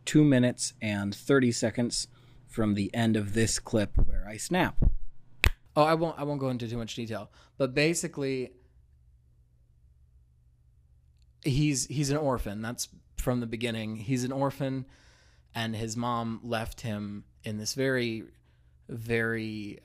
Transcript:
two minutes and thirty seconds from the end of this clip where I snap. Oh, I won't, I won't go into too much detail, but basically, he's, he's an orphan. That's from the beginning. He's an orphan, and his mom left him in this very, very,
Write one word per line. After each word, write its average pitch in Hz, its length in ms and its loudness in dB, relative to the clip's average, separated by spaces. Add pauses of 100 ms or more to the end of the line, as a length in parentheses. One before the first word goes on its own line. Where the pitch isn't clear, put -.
two 151 200 6
minutes 123 580 4
and 101 320 -2
thirty 131 380 4
seconds 120 560 -2 (400)
from 107 260 2
the 101 200 0
end 113 220 2
of 101 160 -2
this 113 280 2
clip - 360 0
where - 320 6
I 107 80 -10
snap. 170 400 0 (1000)
Oh, 151 80 6
I 160 100 4
won't, 160 240 0
I 143 60 -6
won't 147 160 -2
go 135 100 0
into 120 180 -4
too 117 80 -6
much 113 200 -6
detail, 110 340 -8 (280)
but 127 160 0
basically, 147 760 0 (3000)
he's, 143 440 2
he's 135 240 -2
an 143 60 0
orphan. 113 460 -2
That's 117 260 -6 (280)
from 123 240 0
the 117 60 -4
beginning. 113 500 -4
He's 123 280 -2
an 127 80 -4
orphan, 135 540 -2 (680)
and 113 200 -4
his 110 220 -6
mom 117 460 -2
left 113 380 -4
him 104 440 -6 (200)
in 107 140 -6
this 107 160 -6
very, 123 500 0 (640)
very, 113 960 -4